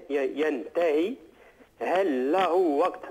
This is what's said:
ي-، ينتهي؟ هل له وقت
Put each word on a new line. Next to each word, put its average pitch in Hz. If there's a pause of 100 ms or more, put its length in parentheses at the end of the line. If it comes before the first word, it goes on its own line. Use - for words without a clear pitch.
ي-، 139
ينتهي؟ 156 (680)
هل 139
له 180
وقت 170